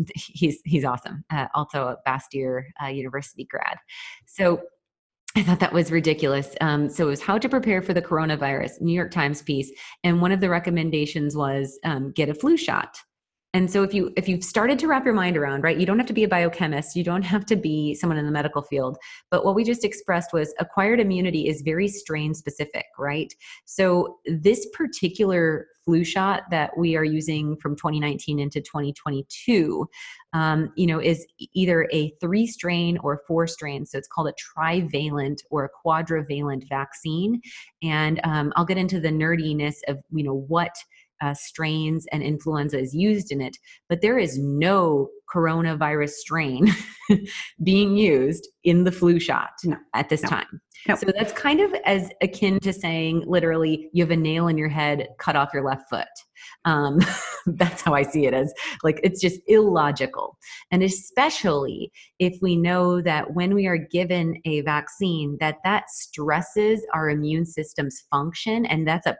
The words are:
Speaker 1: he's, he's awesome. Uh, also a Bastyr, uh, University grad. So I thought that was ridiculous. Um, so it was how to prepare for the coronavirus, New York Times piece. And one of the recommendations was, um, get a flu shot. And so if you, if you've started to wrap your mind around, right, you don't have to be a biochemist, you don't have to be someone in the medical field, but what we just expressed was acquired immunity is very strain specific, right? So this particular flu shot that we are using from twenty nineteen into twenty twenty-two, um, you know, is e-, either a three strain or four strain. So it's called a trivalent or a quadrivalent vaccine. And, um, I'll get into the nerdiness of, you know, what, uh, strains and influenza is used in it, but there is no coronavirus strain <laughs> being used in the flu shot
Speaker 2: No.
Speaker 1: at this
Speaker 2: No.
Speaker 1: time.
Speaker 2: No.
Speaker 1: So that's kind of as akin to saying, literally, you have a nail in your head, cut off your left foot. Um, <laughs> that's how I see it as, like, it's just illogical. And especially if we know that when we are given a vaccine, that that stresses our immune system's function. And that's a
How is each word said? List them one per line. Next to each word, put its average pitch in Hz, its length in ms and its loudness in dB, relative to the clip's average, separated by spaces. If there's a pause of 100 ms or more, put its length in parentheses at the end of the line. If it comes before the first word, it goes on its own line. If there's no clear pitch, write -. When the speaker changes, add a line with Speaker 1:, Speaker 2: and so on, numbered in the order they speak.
(160)
Speaker 1:
he's, 156 480 -2
he's 143 220 0
awesome. 131 460 -6
Uh, 147 240 -2
also 143 320 -4
a 123 100 -6 (100)
Bastyr, 131 580 -4 (180)
uh, 139 40 -6
University 135 640 -10
grad. - 280 -6 (500)
So 175 340 0 (720)
I 214 80 4
thought 175 160 4
that - 140 2
was 160 180 2
ridiculous. 151 680 0
Um, 147 300 0
so 160 160 0
it 147 60 2
was 143 100 -4
how 202 160 0
to 214 100 -2
prepare 220 360 0
for 185 100 -2
the 170 80 2
coronavirus, 151 800 -2
New 170 120 0
York 175 180 -2
Times 147 320 -2
piece. 139 280 -4 (320)
And 175 200 4
one 180 80 4
of 190 100 2
the 190 80 2
recommendations 160 840 0
was, 139 480 -2
um, 135 300 -4
get 147 160 0
a 147 40 -4
flu 302 240 2
shot. - 400 -2 (560)
And 185 180 4
so 202 100 2
if 196 140 0
you, 190 200 0
if 190 140 0
you've 180 140 -2
started 240 340 2
to 320 100 -2
wrap 269 180 2
your 240 100 2
mind 180 200 0
around, 139 280 -2
right, 160 140 2
you 180 80 2
don't 190 120 2
have 247 100 2
to 233 60 -6
be 214 100 2
a 208 40 4
biochemist, 170 680 0
you 175 80 -2
don't 175 200 -2
have 196 240 0
to 226 80 2
be 151 400 -2
someone 160 240 -2
in 147 60 -2
the 147 60 -2
medical 147 300 -2
field, 135 380 -4 (320)
but 180 120 2
what 196 120 2
we 220 80 4
just 233 200 0
expressed 180 500 -2
was 156 260 0
acquired 202 400 2
immunity 180 480 0
is 143 160 -2
very 160 240 0
strain 156 480 -4
specific, - 500 -8 (140)
right? 143 340 -6 (320)
So 180 600 2
this 170 460 2
particular 180 920 0 (180)
flu 170 200 4
shot 190 480 0
that 151 260 0
we 165 180 2
are 156 80 2
using 156 540 -2
from 147 180 -4
twenty 151 240 -2
nineteen 147 380 -2
into 143 240 -4
twenty 143 320 -6
twenty-two, 143 960 -2 (460)
um, 156 420 0
you 180 100 2
know, 160 140 2
is 165 260 0 (140)
e-, - 160 -16
either 175 360 2
a 151 200 0 (100)
three 202 240 2
strain 175 540 -2
or 143 280 -4
four 165 200 2
strain. 143 360 -8
So - 140 -10
it's 139 100 -8
called 160 200 -4
a 135 60 -4
trivalent 151 1160 -4
or 147 160 -2
a 143 40 -10 (180)
quadrivalent 147 840 -2
vaccine. 165 720 -4 (400)
And, 156 420 2
um, 151 320 0
I'll 175 100 2
get 185 120 0
into 185 220 0
the 160 100 0
nerdiness 156 680 0 (100)
of, 139 100 -4 (140)
you 156 120 -2
know, 135 240 -4
what, 170 280 0 (460)
uh, 143 120 -2
strains 156 800 -4
and 151 100 -2
influenza 147 560 -2
is 131 140 -4
used 202 380 0
in 139 100 -4
it, 131 160 -8 (320)
but 170 120 0
there 226 160 4
is 160 200 0
no 147 720 2 (240)
coronavirus 160 800 2
strain 156 600 2 (360)
<laughs> - 540 0
being 196 320 4
used 160 520 4 (160)
in 175 200 6
the 185 80 4
flu 175 280 4
shot - 320 -2 (120)
Speaker 2:
No. 165 140 0 (160)
Speaker 1:
at 139 160 -2
this 156 140 0
Speaker 2:
No. 175 60 -2
Speaker 1:
time. - 320 -4 (260)
Speaker 2:
No. 202 80 4
Speaker 1:
So 202 200 -2
that's 214 180 -2
kind 294 260 2
of 392 140 4 (120)
as 190 240 2 (120)
akin 196 400 2
to 196 100 0
saying, 165 560 -2
literally, 165 640 2
you 175 100 4
have 165 100 2
a 165 60 4
nail 160 300 2
in 160 100 2
your 151 120 0
head, 147 400 0 (100)
cut 156 160 0
off 143 180 2
your 139 100 -2
left 135 260 -4
foot. - 180 -4 (580)
Um, 147 340 2 (260)
<laughs> - 200 -12
that's 170 360 0
how 165 120 2
I 139 80 4
see 143 240 2
it 127 80 2
as, 135 180 0 (300)
like, 156 220 2
it's - 180 0
just 185 260 0
illogical. 156 880 2 (340)
And 180 100 4
especially 190 1120 0 (260)
if 180 240 0
we 185 140 2
know 180 460 2
that 156 320 -2
when 180 200 0
we 202 140 2
are 175 100 2
given 170 680 -2
a 151 160 0
vaccine, 147 800 -2
that 156 220 0
that 202 260 0
stresses 190 1040 -2
our 156 160 0
immune 151 360 0
system's 156 640 -8
function. 170 560 -2
And 156 220 0
that's 165 180 0
a - 140 0